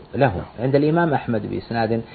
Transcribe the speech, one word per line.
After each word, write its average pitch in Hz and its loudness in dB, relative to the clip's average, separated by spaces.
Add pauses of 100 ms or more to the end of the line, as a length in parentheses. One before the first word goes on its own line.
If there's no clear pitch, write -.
(140)
لهم". 107 2 (180)
عند 131 0
الإمام 151 2
أحمد 107 -2
بإسناد 113 -2 (120)